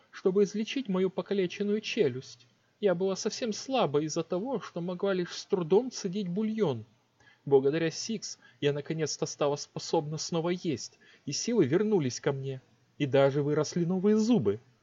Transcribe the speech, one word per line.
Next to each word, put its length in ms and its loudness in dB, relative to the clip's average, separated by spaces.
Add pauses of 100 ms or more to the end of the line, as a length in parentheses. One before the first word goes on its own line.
(100)
чтобы 340 2
излечить 440 -4
мою 220 0
покалеченную 680 -2
челюсть. 640 -2 (340)
Я 140 4
была 220 0
совсем 360 -4
слабой 520 0
из-за 180 -2
того, 380 -4
что 200 -10
могла 340 -2
лишь 200 -4
с 120 -12
трудом 440 2
цедить 380 -6
бульон. 560 -2 (600)
Благодаря 460 4
Сикс 480 -8 (220)
я 120 2
наконец-то 540 -4
стала 300 0
способна 600 -4
снова 340 -2
есть, 480 -4 (260)
и 80 -6
силы 320 2
вернулись 560 2
ко 120 0
мне, 280 -8 (380)
и 80 0
даже 360 4
выросли 420 0
новые 320 2
зубы. 440 2 (220)